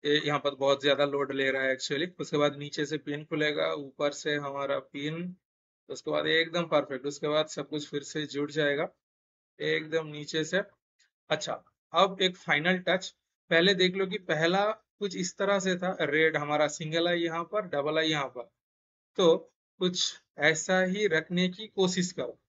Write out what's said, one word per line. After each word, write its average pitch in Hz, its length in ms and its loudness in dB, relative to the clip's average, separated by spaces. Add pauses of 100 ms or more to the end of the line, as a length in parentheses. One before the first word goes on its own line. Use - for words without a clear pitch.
ये 147 140 2
यहाँ 147 220 0
पर 139 160 -2
बहुत 139 260 2
ज्यादा 143 240 4
load 139 260 -2
ले 135 200 0
रहा 135 120 0
है 131 120 2
actually। 147 320 -4 (120)
उसके 151 180 -4
बाद 147 200 2
नीचे 147 280 -6
से 147 140 -6
pin 147 260 -8
खुलेगा, 151 500 0
ऊपर 143 380 -4
से 151 240 -4
हमारा 139 440 -4
pin, 160 540 -6 (540)
उसके 139 220 -6
बाद 151 160 0
एकदम 165 400 0
perfect। 143 380 0
उसके 143 220 -6
बाद 156 200 0
सब 143 220 -10
कुछ 147 200 -6
फिर 143 140 -6
से 151 240 -8
जुड़ 143 240 -4
जाएगा 147 360 0 (720)
एकदम 156 480 -2
नीचे 151 360 -4
से। 175 180 0 (680)
अच्छा, 151 240 -2 (400)
अब 185 280 4
एक 180 160 2
final 165 400 2 (100)
touch, 185 220 2 (420)
पहले 175 240 6
देख 180 200 2
लो 190 120 0
कि 196 180 -6
पहला 170 400 2 (340)
कुछ 196 180 -4
इस 180 200 -6
तरह 202 220 2
से 185 180 0
था, 180 240 -2
Red 156 360 4
हमारा 147 320 2
single 165 380 -2
eye 175 120 0
यहाँ 170 260 -2
पर, 208 220 -4
double 151 320 -2
eye 160 100 2
यहाँ 147 180 0
पर, 123 220 -12 (680)
तो 180 200 8 (420)
कुछ 180 340 0 (260)
ऐसा 160 440 2
ही 202 260 0
रखने 175 400 0
की 214 200 -10
कोशिश 185 420 0
करो। 123 380 -8